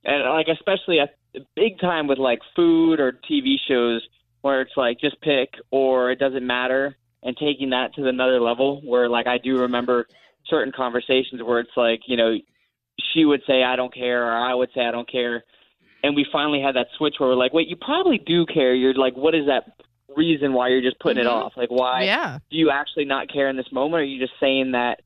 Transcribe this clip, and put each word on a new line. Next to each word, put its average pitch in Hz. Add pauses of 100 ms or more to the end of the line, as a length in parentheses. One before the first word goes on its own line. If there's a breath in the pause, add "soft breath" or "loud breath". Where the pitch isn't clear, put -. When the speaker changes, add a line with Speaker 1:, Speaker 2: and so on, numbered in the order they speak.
Speaker 1:
And, 143
like, 156
especially 175
at, 143 (400)
big 202
time 165
with, 135
like, 123 (140)
food 165
or 127
T 147
V 135 (100)
shows 120 (360)
where 139
it's -
like, 123
"Just 147
pick," 135 (160)
or 131
"It 127
doesn't 135
matter," 127 (260)
and 127
taking 139
that 127
to 139
another 127
level 135
where, 123
like, 117
I 123
do 127
remember 123 (400 soft breath)
certain 135
conversations 127
where 117
it's 117
like, 113
you 123
know, 113 (600)
she -
would 143
say, 131
"I 127
don't 127
care," 123
or 117
I 120
would 127
say, 131
"I 117
don't 120
care." 120 (600 soft breath)
And 143
we 143
finally 147
had 135
that 123 (100)
switch 151
where 131
we're 127
like, 127
"Wait, 160
you 180
probably 320
do 165
care." 127
You're 131
like, 131
"What 156
is 147
that 135 (460)
reason 151
why 123
you're 127
just 127
putting 127
Speaker 2:
Mm-hmm. 120
Speaker 1:
it 120 (120)
off? -
Like, 123
why 127
Speaker 2:
Yeah. 254 (100)
Speaker 1:
do 151
you 156
actually 147
not 135
care 139
in 135
this 131
moment? 151
Or -
are -
you 139
just 127
saying 135
that 123